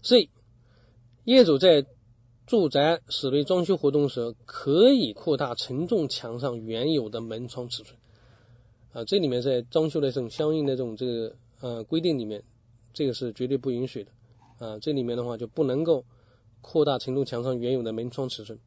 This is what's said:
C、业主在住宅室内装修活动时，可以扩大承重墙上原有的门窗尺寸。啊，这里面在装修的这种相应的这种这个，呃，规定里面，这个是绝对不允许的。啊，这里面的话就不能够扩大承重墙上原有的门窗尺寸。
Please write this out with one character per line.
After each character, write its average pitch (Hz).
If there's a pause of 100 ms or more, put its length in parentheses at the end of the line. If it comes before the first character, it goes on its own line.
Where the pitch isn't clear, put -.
C、 233 (920)
业 247
主 151
在 156 (600)
住 196
宅 147
室 -
内 143
装 180
修 185
活 143
动 143
时， 117 (100)
可 185
以 175
扩 147
大 123
承 147
重 170
墙 120
上 120
原 113
有 131
的 113
门 113
窗 123
尺 -
寸。 - (960)
啊， 120
这 196
里 165
面 123
在 127
装 156
修 156
的 135
这 135
种 120
相 156
应 151
的 135
这 -
种 120
这 127
个， 117 (240)
呃， 117
规 160
定 160
里 117
面， 107 (500)
这 151
个 127
是 120
绝 127
对 131
不 127
允 123
许 107
的。 - (460)
啊， 110
这 156
里 135
面 120
的 120
话 120
就 117
不 151
能 139
够 160 (560)
扩 156
大 139
承 127
重 139
墙 123
上 127
原 123
有 127
的 113
门 117
窗 131
尺 113
寸。 107